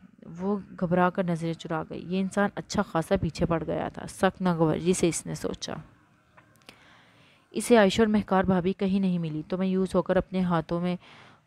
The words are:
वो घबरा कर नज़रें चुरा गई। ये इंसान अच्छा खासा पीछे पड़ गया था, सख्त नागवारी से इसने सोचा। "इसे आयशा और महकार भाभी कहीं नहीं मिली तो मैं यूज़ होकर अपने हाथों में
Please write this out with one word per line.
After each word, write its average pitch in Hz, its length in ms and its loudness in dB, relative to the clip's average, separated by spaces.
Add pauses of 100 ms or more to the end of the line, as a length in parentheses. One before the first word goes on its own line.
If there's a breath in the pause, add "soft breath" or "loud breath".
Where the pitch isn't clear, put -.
(280)
वो 190 320 -6 (120)
घबरा 180 380 2
कर 185 160 -2
नज़रें 165 280 -2
चुरा 165 300 -6
गई। - 200 -12
ये 185 160 -4
इंसान 202 360 0
अच्छा - 260 -2
खासा 170 360 0
पीछे 175 280 -2
पड़ 165 180 0
गया 165 260 -4
था, - 180 -12
सख्त - 340 -2
नागवारी 165 520 2
से 175 140 0
इसने 160 280 -6
सोचा। - 460 -8 (1700 loud breath)
"इसे 233 220 4
आयशा 208 260 6
और 220 60 4
महकार 196 380 2
भाभी 185 280 2
कहीं 196 260 0
नहीं 185 180 0
मिली 156 240 -4
तो 185 160 -6
मैं 190 80 0
यूज़ 185 280 0
होकर 185 220 2
अपने 185 260 -2
हाथों 170 380 0
में 180 160 -2 (500 loud breath)